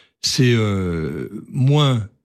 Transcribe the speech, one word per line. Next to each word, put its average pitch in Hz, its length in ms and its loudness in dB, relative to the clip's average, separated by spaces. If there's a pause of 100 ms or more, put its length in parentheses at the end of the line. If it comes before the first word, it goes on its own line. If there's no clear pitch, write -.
(220)
c'est, 123 320 2
euh, 87 960 -2
moins 135 580 2 (180)